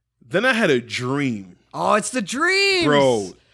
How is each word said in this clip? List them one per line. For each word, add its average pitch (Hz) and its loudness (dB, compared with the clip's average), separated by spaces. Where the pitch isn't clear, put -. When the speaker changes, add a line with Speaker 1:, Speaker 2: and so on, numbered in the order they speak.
Speaker 1:
Then 175 -2
I 262 2
had 220 2
a 127 2
dream. 120 -6
Speaker 2:
Oh, 180 0
it's 208 -2
the 254 -4
dreams. 359 0
Speaker 1:
Bro. 127 2